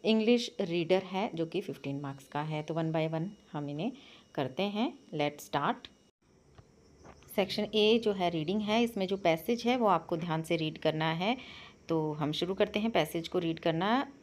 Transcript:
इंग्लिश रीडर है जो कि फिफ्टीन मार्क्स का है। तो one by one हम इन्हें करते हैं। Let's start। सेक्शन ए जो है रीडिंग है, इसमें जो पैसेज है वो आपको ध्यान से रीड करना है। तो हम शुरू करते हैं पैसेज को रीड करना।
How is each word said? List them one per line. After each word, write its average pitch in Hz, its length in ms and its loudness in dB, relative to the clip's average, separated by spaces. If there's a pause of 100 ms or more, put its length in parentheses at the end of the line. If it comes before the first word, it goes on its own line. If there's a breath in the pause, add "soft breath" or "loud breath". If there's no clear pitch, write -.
इंग्लिश 220 560 4
रीडर 175 420 2
है 190 320 -4
जो 160 100 -2
कि 175 160 -4
फिफ्टीन 139 380 -6
मार्क्स 139 280 -10
का 143 140 -4
है। 151 220 -4
तो 156 100 -6
one 160 180 0
by 160 200 0
one 160 160 -2 (240)
हम 147 180 -6
इन्हें 160 220 -4 (440 loud breath)
करते 135 280 -2
हैं। 208 360 -2 (160)
Let's 147 340 -2
start। 156 260 0 (1600)
सेक्शन 208 400 0
ए 220 280 6
जो 208 100 2
है 180 160 2
रीडिंग 170 320 0
है, 214 220 2
इसमें 208 240 -2
जो 190 100 0
पैसेज 190 480 2
है 247 120 2
वो 233 100 4
आपको 170 300 2
ध्यान 165 260 -2
से 165 120 0
रीड 160 220 -2
करना 156 340 0
है। 185 260 0 (520 loud breath)
तो 156 240 0
हम 151 180 -2
शुरू 175 220 -2
करते 202 260 0
हैं 226 120 0
पैसेज 165 360 0
को 185 120 0
रीड 165 200 -2
करना। 190 640 0